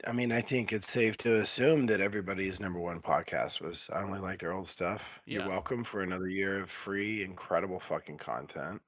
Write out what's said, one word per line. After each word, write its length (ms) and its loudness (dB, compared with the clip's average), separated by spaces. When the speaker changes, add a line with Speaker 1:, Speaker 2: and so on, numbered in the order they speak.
Speaker 1:
I 60 -2
mean, 180 0
I 120 2
think 300 0
it's 160 2
safe 300 4
to 220 6
assume 460 6
that 140 4
everybody's 600 0
number 180 -2
one 220 -4
podcast 600 0
was, 320 -6
"I 100 -2
Only 180 -4
Like 180 -4
Their 140 -4
Old 160 -2
Stuff." 560 -2
You're 180 -4
Speaker 2:
Yeah. 60 -4
Speaker 1:
welcome 340 -2
for 200 -4
another 260 -2
year 340 0
of 80 -8
free, 540 -2
incredible 560 -2
fucking 380 -6
content. 680 -6